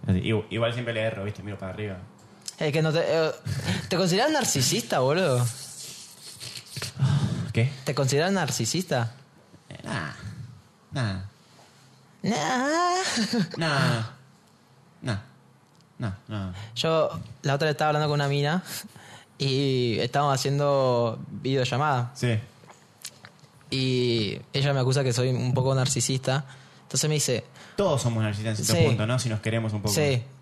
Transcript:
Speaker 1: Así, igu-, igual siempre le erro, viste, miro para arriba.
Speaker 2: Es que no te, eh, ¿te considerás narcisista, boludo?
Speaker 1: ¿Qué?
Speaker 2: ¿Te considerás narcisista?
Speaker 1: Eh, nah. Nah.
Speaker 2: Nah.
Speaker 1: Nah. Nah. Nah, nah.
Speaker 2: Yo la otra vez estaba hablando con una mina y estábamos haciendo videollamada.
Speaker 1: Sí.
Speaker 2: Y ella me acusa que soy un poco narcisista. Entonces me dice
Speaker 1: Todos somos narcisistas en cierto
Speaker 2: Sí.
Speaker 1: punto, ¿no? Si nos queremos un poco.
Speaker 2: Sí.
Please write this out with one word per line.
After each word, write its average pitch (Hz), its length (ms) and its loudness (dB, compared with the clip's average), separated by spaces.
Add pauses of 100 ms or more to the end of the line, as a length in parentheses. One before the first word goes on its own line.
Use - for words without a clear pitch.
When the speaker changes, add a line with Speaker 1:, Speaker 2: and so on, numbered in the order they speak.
Speaker 1:
Así, 92 140 4
igu-, 107 280 0
igual 117 240 0
siempre 117 200 -4
le 110 80 -2
erro, 104 240 -2
viste, 101 180 -8
miro 101 160 -10
para 95 140 -8
arriba. 101 240 -6 (600)
Speaker 2:
Es 156 140 -2
que 156 100 2
no 156 100 2
te, 160 140 2
eh, 156 260 2 (580)
¿te 185 80 0
considerás 190 340 4
narcisista, 175 680 0
boludo? 131 460 2 (2000)
Speaker 1:
¿Qué? - 180 2 (140)
Speaker 2:
¿Te 147 100 -2
considerás 143 380 2
narcisista? 135 840 0 (560)
Speaker 1:
Eh, - 140 -16
nah. 85 280 -6 (800)
Nah. 104 300 -4 (1000)
Speaker 2:
Nah. 294 800 0 (560)
Speaker 1:
Nah. 139 460 2 (1000)
Nah. 104 160 -2 (800)
Nah, 98 120 -4 (160)
nah. 98 240 -6 (240)
Speaker 2:
Yo 160 340 2 (340)
la 143 120 2
otra 151 120 0
vez 147 60 2
estaba 151 160 2
hablando 151 180 2
con 143 120 0
una 143 80 2
mina 143 360 0 (720)
y 131 640 2
estábamos 139 360 2
haciendo 135 840 2 (100)
videollamada. 127 840 0
Speaker 1:
Sí. 120 220 0 (1300)
Speaker 2:
Y 123 680 0 (140)
ella 139 200 2
me 135 60 2
acusa 131 240 2
que 127 100 2
soy 127 160 2
un 123 240 0
poco 131 220 2
narcisista. 131 680 0 (380)
Entonces - 260 -2
me 151 60 2
dice 127 280 0 (320)
Speaker 1:
Todos 147 260 2
somos 113 220 0
narcisistas 107 360 2
en - 60 -2
cierto 165 160 6
Speaker 2:
Sí. 160 60 8
Speaker 1:
punto, 107 200 4
¿no? 127 120 2
Si 123 100 0
nos 107 100 0
queremos 110 340 0
un 104 80 -2
poco. 104 120 0
Speaker 2:
Sí. 139 280 4 (200)